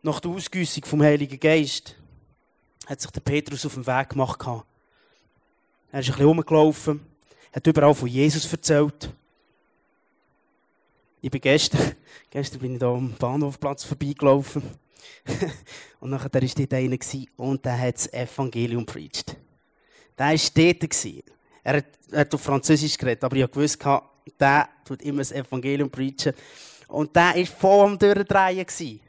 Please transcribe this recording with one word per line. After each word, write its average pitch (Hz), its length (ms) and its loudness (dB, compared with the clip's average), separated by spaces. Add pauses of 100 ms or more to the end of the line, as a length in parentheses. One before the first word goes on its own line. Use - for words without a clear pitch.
Nach 151 160 -2
der 175 120 -6
Ausgüssung 180 540 -4
vom 151 160 0
Heiligen 143 380 2
Geist 156 560 0 (920)
hat 143 120 -10
sich - 120 -10
der - 100 -8
Petrus 147 440 -4
auf 143 100 -8
den 127 100 -10
Weg 131 240 -2
gemacht 131 300 -4
gehabt. 120 260 -10 (1300)
Er 139 80 -6
ist 127 80 -4
ein 131 60 -2
bisschen 139 120 2
rumgelaufen, 156 760 4 (520)
hat - 140 -2
überall 151 260 6
von 131 140 -2
Jesus 143 440 0
erzählt. 151 640 0 (2000)
Ich 131 80 -8
bin 135 120 -6
gestern, - 540 2 (160)
<laughs> - 180 -20
gestern 135 300 -8
bin 127 140 -6
ich 120 60 -8
da 123 120 2
am 123 220 -4
Bahnhofplatz 139 680 -4
vorbeigelaufen. 143 800 2 (600)
<laughs> - 760 -10
Und 131 100 -10
nachher 135 240 -6
war 131 80 2
dort 131 320 -2
einer 131 240 -2
gewesen - 300 -10 (100)
und 131 260 -4
der 123 160 -4
hat 123 160 -2
das - 160 -6
Evangelium 120 720 -6
preached. - 520 -14 (800)
Der 139 100 0
war 156 60 2
dort 165 460 2
gewesen. 98 440 -6 (400)
Er 143 140 0
hat, 143 80 -2 (260)
er 151 100 -2
hat 143 120 0
auf 147 80 -4
Französisch 143 560 0
geredet, 127 260 -4
aber 131 120 -4
ich 131 80 2
hab 123 80 -2
gewusst 147 280 -2
gehabt, - 300 0 (300)
der 143 280 4 (160)
tut - 200 -12
immer 143 160 -4
das 131 120 -6
Evangelium 135 600 -4
preachen. 135 420 -4 (540)
Und - 280 -6
der 175 200 4
ist 180 180 -2
voll 196 320 6
am 202 140 -2
Durchdrehen 196 680 2
gewesen. 123 440 -10